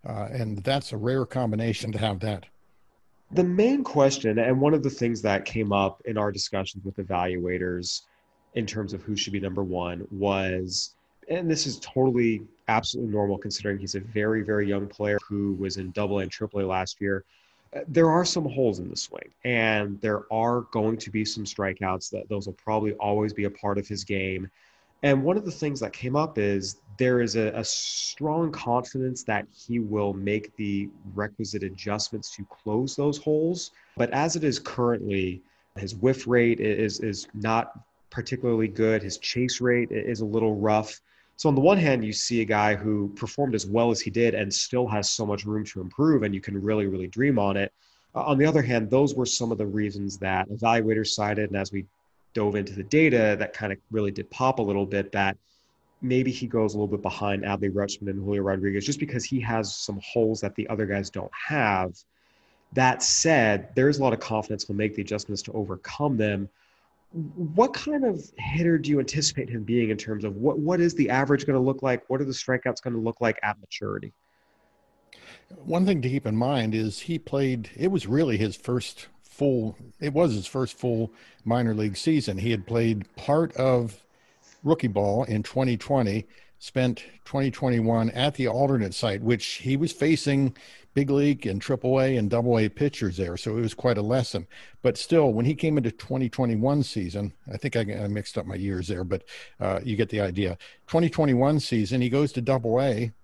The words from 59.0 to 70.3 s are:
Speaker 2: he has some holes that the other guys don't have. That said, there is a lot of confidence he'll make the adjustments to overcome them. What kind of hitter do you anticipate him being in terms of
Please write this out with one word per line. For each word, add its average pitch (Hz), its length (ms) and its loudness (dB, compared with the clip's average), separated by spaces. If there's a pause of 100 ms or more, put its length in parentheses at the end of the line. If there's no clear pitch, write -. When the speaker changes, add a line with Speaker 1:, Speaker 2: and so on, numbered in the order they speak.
Speaker 2:
he 135 180 -4
has 113 340 -2
some 101 280 -8
holes 110 380 0
that 101 140 -4
the 104 140 -4
other 107 180 -2
guys 98 240 -2
don't 98 240 -10
have. 104 600 0 (800)
That 127 300 6
said, 113 720 4
there 131 160 6
is 139 80 2
a 139 40 0
lot 123 120 4
of 113 60 -6
confidence 110 460 -4
he'll 98 100 -4
make 107 180 0
the 104 80 -4
adjustments 104 400 -6
to - 100 -12
overcome 110 640 -4
them. 101 320 0 (880)
What 180 380 2
kind 294 320 -2
of 180 180 -2 (140)
hitter 160 400 2
do 135 100 -2
you 147 100 4
anticipate 135 520 -2
him 117 120 -4
being 113 280 2
in 104 80 0
terms 107 260 -6
of 101 120 -4